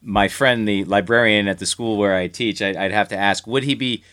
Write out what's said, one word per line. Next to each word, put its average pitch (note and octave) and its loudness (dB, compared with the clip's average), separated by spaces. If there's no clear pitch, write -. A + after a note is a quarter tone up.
my G2+ 0
friend, A#2+ 0
the G2 0
librarian G#2 2
at F#2+ -2
the F#2 -8
school A2+ -2
where G2 2
I F2+ -2
teach, G#2 -4
I, G2 0
I'd F#2 -4
have G2+ 2
to G#2 -8
ask, G2 0
would B2+ -2
he C#3+ -2
be B2 -4